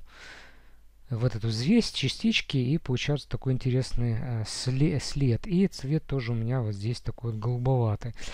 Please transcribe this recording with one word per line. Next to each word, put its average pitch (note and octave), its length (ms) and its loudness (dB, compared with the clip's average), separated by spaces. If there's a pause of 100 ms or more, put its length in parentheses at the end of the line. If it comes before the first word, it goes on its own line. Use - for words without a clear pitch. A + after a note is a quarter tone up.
(1120)
вот A#2 240 0
эту A2 140 -2
взвесь, C#3+ 420 4
частички, - 680 0
и C3 200 2
получается C#3 520 -2
такой - 240 -2
интересный, A#2+ 680 2
э, A#2+ 280 -2
сле-, C#3 520 2
след. C3 480 0
И F#3 200 4
цвет D3+ 380 -2
тоже A#2+ 260 -2
у A#2+ 40 0
меня A#2 260 0
вот G#2+ 120 -2
здесь G#2 280 -2
такой A#2 300 -6
вот A2 80 -4
голубоватый. A#2+ 720 0 (200)